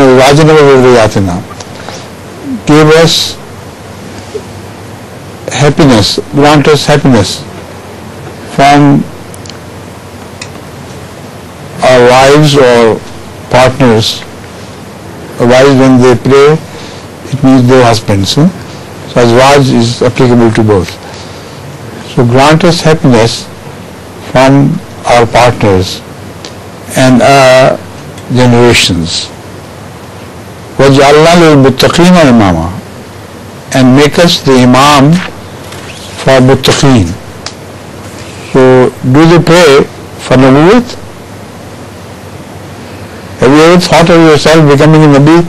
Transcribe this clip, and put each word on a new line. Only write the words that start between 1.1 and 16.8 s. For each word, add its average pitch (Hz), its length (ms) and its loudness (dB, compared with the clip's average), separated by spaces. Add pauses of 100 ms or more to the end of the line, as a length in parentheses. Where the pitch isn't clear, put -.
Give 156 240 4 (120)
us - 340 -2 (2250)
happiness, 131 680 0 (140)
grant 147 340 2
us 147 160 2
happiness 139 560 0 (1120)
from 143 500 4 (2750)
our 127 180 4 (100)
wives 139 460 4
or 120 440 2 (500)
partners. 123 720 0 (1160)
Wives, 131 400 4
when 131 200 4
they 127 160 4
pray, 139 420 2 (760)